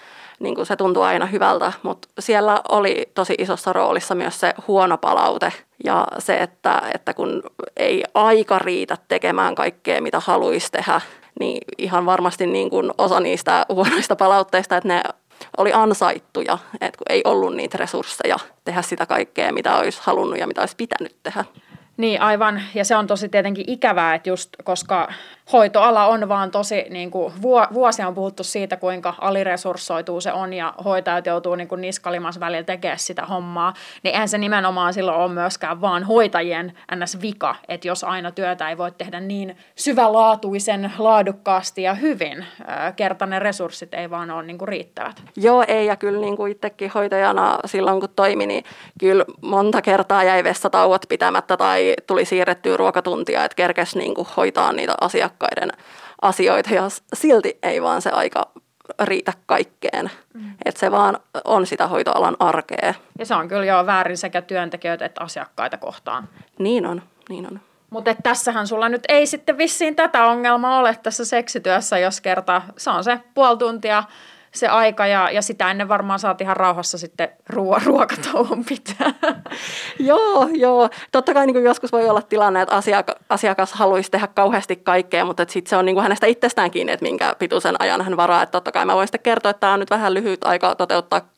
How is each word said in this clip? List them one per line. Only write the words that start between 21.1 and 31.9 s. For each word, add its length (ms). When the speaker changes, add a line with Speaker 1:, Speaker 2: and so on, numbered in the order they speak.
Speaker 1:
tehdä. 220
Speaker 2:
Niin, 260
aivan. 400
Ja 100
se 120
on 100
tosi 220
tietenkin 420
ikävää, 440
että 140
just 220
koska 440
hoitoala 540
on 220
vaan 220
tosi, 400
niin 200
kuin 220
vuo-, 320
vuosia 340
on 60
puhuttu 300
siitä, 320
kuinka 440
aliresurssoituu 1000
se 120
on 200
ja 220
hoitajat 420
joutuu 280
niin 140
kuin 120
niskalimassa 600